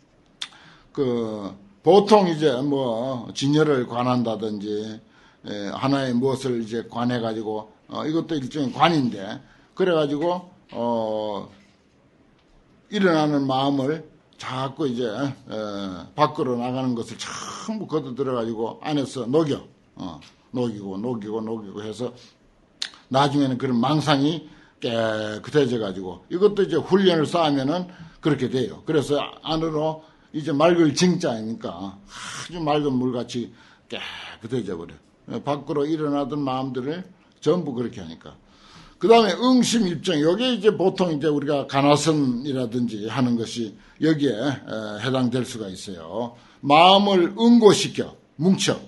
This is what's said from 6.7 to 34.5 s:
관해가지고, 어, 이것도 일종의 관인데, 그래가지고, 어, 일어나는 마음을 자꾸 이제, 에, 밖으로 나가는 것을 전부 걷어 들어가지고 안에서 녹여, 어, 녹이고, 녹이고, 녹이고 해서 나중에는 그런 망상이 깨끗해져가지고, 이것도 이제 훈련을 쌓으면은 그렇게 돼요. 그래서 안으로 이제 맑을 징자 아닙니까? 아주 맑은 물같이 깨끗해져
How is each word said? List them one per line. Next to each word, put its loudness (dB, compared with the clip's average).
관해가지고, -4
어, -8
이것도 -2
일종의 -4
관인데, 0
그래가지고, -2
어, -4
일어나는 2
마음을 0
자꾸 -4
이제, -2
에, -8
밖으로 0
나가는 -2
것을 -8
전부 -10
걷어 -4
들어가지고 -2
안에서 -4
녹여, 0
어, -12
녹이고, -6
녹이고, -6
녹이고 -10
해서 -8
나중에는 2
그런 0
망상이 2
깨끗해져가지고, -2
이것도 2
이제 -2
훈련을 4
쌓으면은 0
그렇게 0
돼요. -4
그래서 0
안으로 -2
이제 -4
맑을 4
징자 2
아닙니까? -8
아주 -10
맑은 0
물같이 -4
깨끗해져 -8